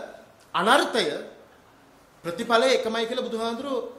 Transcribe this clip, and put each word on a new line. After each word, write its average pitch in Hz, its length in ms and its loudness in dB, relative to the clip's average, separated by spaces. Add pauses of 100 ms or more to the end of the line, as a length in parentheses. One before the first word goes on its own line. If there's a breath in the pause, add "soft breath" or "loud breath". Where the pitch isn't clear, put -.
(540)
අනර්ථය 226 500 4 (1200)
ප්‍රතිඵලය 226 480 2
එකමයි 226 360 0
කියලා 254 180 -4
බුදුහාඳුරෝ 233 540 -4 (200)